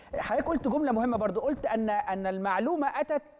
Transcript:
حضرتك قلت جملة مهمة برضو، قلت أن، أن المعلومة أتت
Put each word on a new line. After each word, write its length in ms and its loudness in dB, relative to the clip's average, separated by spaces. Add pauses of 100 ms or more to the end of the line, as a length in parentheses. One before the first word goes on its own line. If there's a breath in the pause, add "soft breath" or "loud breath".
(180 loud breath)
حضرتك 300 -2
قلت 200 0
جملة 240 2
مهمة 260 2
برضو، 220 0
قلت 260 -2
أن، 240 0
أن 380 -2
المعلومة 600 0
أتت 340 0 (180)